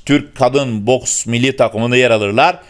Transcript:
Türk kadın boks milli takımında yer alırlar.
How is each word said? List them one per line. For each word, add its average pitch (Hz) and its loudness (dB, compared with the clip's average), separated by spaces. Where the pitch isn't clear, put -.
Türk - -2
kadın 123 -2
boks - -2
milli 123 -2
takımında 120 0
yer 123 4
alırlar. 113 2